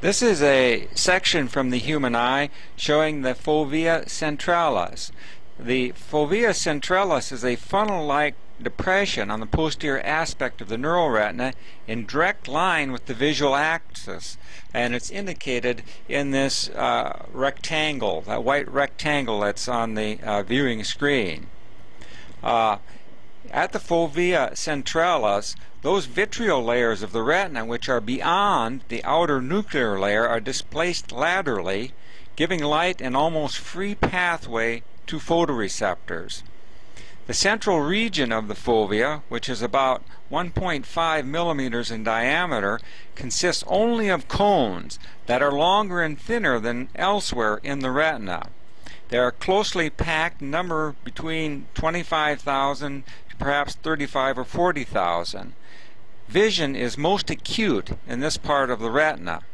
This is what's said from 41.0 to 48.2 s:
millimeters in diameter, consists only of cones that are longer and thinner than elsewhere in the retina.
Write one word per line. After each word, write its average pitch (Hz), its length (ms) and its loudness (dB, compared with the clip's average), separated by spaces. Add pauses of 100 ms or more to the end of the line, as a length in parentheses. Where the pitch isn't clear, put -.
millimeters 135 640 0
in 110 120 -4
diameter, 117 800 2 (340)
consists 156 520 0
only 220 420 2
of 175 200 0
cones 170 720 2 (280)
that 123 160 4
are 143 100 4
longer 180 500 4
and 151 160 -2
thinner 202 400 2
than 120 360 -2
elsewhere 123 680 2
in 143 180 -4
the 131 100 0
retina. 127 580 0 (600)